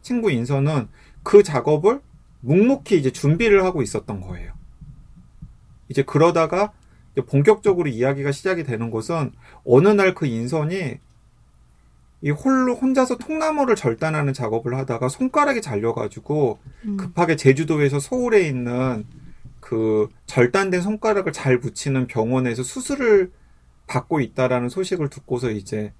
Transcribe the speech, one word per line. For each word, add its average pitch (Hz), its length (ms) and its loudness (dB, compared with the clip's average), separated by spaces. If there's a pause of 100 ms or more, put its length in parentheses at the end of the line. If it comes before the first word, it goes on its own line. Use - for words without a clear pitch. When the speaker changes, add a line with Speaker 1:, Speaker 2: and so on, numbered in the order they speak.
Speaker 1:
친구 226 280 -2
인선은 139 580 0 (340)
그 208 200 6
작업을 151 580 0 (400)
묵묵히 202 580 2
이제 131 120 0
준비를 185 540 2
하고 180 180 -2
있었던 104 380 -6
거예요. 90 320 -12 (1400)
이제 139 140 -2
그러다가 170 720 2 (400)
이제 127 120 -4
본격적으로 175 640 2
이야기가 139 440 -2
시작이 170 320 -4
되는 117 260 -4
것은 123 420 -4 (320)
어느 151 240 6
날 196 260 4
그 160 120 -4
인선이 147 720 -4 (1200)
이 147 80 -2
홀로 254 440 0
혼자서 254 440 0
통나무를 311 580 -2
절단하는 147 560 -2
작업을 120 440 -4
하다가 127 320 -2
손가락이 262 540 0
잘려가지고 117 960 -2 (280)
Speaker 2:
음. 202 100 -6
Speaker 1:
급하게 175 400 0
제주도에서 147 640 2
서울에 226 480 2
있는 123 580 -4 (540)
그 110 480 0 (180)
절단된 180 540 2
손가락을 202 520 -2
잘 123 280 0
붙이는 131 460 -4
병원에서 123 560 -2
수술을 214 680 0 (560)
받고 147 340 -2
있다라는 123 500 0
소식을 180 400 -4
듣고서 123 400 -6
이제 107 480 -8